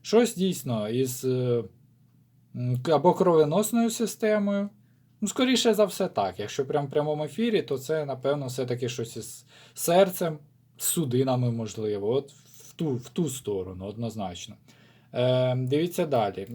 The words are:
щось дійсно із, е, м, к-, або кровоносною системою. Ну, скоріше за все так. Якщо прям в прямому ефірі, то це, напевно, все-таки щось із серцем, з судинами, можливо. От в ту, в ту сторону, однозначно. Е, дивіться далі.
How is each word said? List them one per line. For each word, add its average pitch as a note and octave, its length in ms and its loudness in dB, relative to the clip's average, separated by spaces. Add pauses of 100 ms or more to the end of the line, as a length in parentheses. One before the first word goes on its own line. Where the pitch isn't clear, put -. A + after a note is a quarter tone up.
щось A3+ 340 4
дійсно C3 520 -2
із, B2+ 360 -2
е, B2+ 400 0 (920)
м, B2 260 -2
к-, E3 100 0
або D#3+ 220 6
кровоносною F#3 760 4
системою. G3+ 800 0 (540)
Ну, G#2 40 -2
скоріше B3 460 2
за G#3 100 4
все F#3 240 0
так. G2 320 -2
Якщо A#2 260 -4
прям C#3+ 200 0
в C3 40 -10
прямому D3+ 340 0
ефірі, G#3+ 380 0
то C3+ 160 -4
це, D#3 260 -2
напевно, C#3 420 -2
все-таки B2 420 -4
щось A#2 280 -6
із - 300 -14 (280)
серцем, F3 640 2 (380)
з - 80 -10
судинами, B2+ 640 0
можливо. G#2+ 600 -4
От C#3+ 220 -2
в - 400 -20
ту, D3+ 220 -4
в B2 140 -8
ту E3+ 200 -2
сторону, F#2+ 580 -6
однозначно. G#2+ 680 -8 (580)
Е, B2+ 420 2
дивіться D3+ 520 0
далі. G2+ 480 0